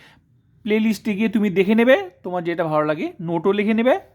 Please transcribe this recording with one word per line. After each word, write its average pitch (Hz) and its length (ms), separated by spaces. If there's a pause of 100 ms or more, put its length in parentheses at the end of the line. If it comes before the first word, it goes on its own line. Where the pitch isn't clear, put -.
(640)
প্লেলিস্টে 214 520
গিয়ে 220 140
তুমি 208 220
দেখে 185 240
নেবে, 262 360 (120)
তোমার 180 220
যেটা 170 200
ভালো 156 200
লাগে 156 360
নোটও 170 320
লিখে 208 220
নেবে 254 240 (160)